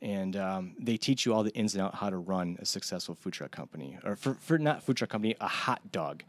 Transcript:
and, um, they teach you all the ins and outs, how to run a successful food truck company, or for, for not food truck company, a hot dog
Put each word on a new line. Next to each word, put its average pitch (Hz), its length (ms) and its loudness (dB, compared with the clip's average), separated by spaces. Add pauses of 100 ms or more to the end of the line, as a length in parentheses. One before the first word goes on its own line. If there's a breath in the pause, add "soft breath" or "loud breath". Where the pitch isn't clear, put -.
and, 95 340 0
um, 95 420 -2
they 117 180 2
teach - 280 2
you 120 80 4
all 110 100 6
the 107 120 0
ins 107 200 2
and 98 80 2
outs, 98 160 -2
how 101 120 0
to 95 80 0
run 87 420 0
a - 60 -6
successful - 480 -4
food 90 180 -6
truck 71 180 -8
company, 71 540 -10
or 101 120 -2
for, 135 180 0
for 160 240 4
not 151 240 2
food 131 140 2
truck - 140 -2
company, 110 300 2
a 101 80 0
hot - 320 0 (100)
dog 76 380 -4